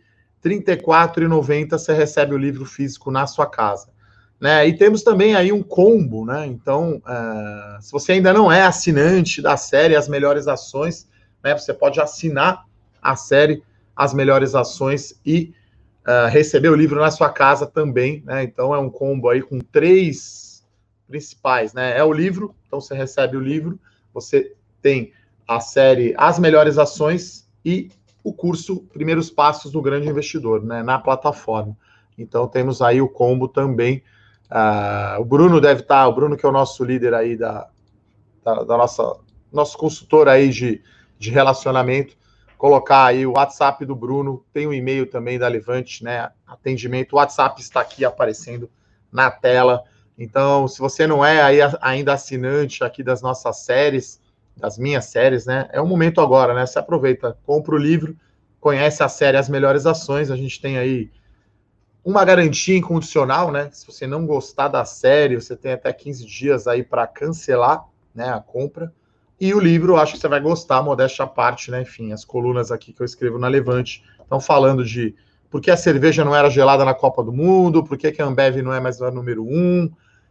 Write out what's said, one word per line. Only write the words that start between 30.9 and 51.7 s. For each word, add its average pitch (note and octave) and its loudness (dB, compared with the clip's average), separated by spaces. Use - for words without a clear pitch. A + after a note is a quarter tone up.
plataforma. A2+ -4
Então, A#2+ -4
temos B2+ -4
aí B2 4
o C3 0
combo B2+ 0
também. C3 -2
Ah, G#2 -2
o A#2 -4
Bruno D#3 4
deve C#3+ 4
tá, C3+ 4
o A#2+ 4
Bruno C#3+ 0
que - -10
é C#3+ 4
o C3+ 0
nosso C3 -2
líder B2 -2
aí A#2 -2
da, A2 -8
da, A2+ -2
da A#2 0
nossa, A#2 -2
nosso D3 -4
consultor D#3 2
aí C3+ 6
de, A#2 -4
de G#2 -12
relacionamento, C3 0
colocar C3+ 4
aí B2+ 2
o B2+ -4
WhatsApp C#3 -2
do C3+ -8
Bruno, C3 -8
tem D3 -6
o D3 -6
e-mail C3 -4
também B2 -8
da B2 -2
Levante, A#2+ -6
né, A#2+ -8
atendimento, B2+ -8
o - 4
WhatsApp C#3+ 0
está - -6
aqui C3 -6
aparecendo A#2+ -4
na B2+ 2
tela. B2+ 2
Então, C3+ 0
se C3 -10
você C#3 -2
não D3 2
é D#3 4
aí C#3+ 6
a-, C#3+ 0